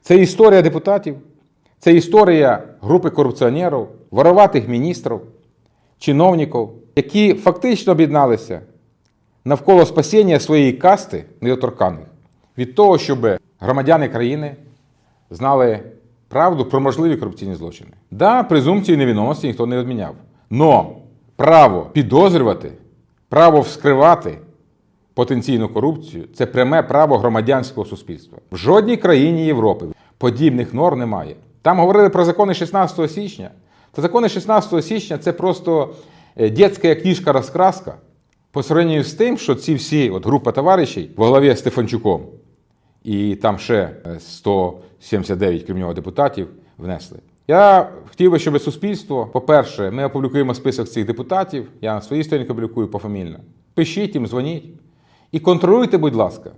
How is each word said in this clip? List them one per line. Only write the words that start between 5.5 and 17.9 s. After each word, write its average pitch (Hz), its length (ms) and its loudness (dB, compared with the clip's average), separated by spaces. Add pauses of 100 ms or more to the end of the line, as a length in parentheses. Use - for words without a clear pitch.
чиновників, 151 720 0 (260)
які 202 380 2
фактично 185 600 0
об'єдналися 139 680 0 (840)
навколо 165 400 4
спасіння 175 540 2
своєї 143 340 2
касти 175 500 0 (180)
недоторканих 117 640 -4 (520)
від 123 180 -8
того, 202 220 4
щоб 123 300 -4 (320)
громадяни 135 500 0
країни 135 460 -6 (760)
знали 123 480 0 (480)
правду 151 380 -2
про 135 140 -2
можливі 139 380 -2
корупційні 98 380 -10
злочини. - 360 -18 (200)